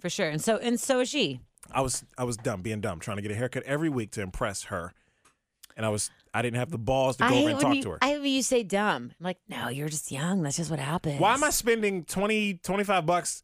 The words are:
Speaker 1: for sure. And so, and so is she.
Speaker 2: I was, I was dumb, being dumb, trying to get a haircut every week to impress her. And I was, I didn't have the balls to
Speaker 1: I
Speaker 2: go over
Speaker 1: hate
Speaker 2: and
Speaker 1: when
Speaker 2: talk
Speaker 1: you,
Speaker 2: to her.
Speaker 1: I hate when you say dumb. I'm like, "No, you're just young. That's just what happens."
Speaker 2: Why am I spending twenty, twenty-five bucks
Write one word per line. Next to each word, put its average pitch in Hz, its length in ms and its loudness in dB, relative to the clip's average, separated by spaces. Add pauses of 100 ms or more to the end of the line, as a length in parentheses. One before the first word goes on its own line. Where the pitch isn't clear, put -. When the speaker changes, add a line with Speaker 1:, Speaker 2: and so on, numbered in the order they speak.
Speaker 1:
for 180 80 -4
sure. 175 180 -2
And 151 160 -2
so, 220 140 2
and 240 200 0
so 254 220 0
is 254 80 2
she. 165 320 -2 (320)
Speaker 2:
I 135 100 0
was, 131 220 -2 (140)
I 127 60 -2
was 120 140 -2
dumb, 113 240 -4
being 110 200 -4
dumb, 95 180 -4
trying 101 180 -6
to 101 40 -6
get 104 100 -4
a 101 40 -4
haircut 123 280 -4
every 147 260 0
week 120 220 -2
to 110 100 -6
impress 98 440 -4
her. 87 280 -6 (840)
And 110 100 -4
I 110 40 2
was, 104 200 -2 (240)
I 113 80 0
didn't 120 160 0
have 123 140 -2
the 165 80 -6
balls 131 380 2
to - 80 2
Speaker 1:
I 247 40 4
Speaker 2:
go 262 60 4
over 269 80 6
Speaker 1:
hate 302 60 4
Speaker 2:
and 311 80 0
Speaker 1:
when 285 80 4
Speaker 2:
talk 277 100 4
Speaker 1:
you, 269 80 0
Speaker 2:
to - 80 -4
her. - 100 -6
Speaker 1:
I 254 80 2
hate 294 120 0
when 277 100 0
you 269 100 2
say 240 220 2
dumb. 180 560 0
I'm 165 40 -14
like, 180 140 -4 (100)
"No, - 220 -6
you're 143 200 -4
just 151 220 -6
young. 170 300 0
That's 139 160 -2
just 160 140 -2
what 151 80 -2
happens." 143 400 -2
Speaker 2:
Why 202 160 6
am 285 80 2
I 294 80 4
spending 214 520 2
twenty, 208 520 0
twenty-five 190 500 0
bucks 175 380 0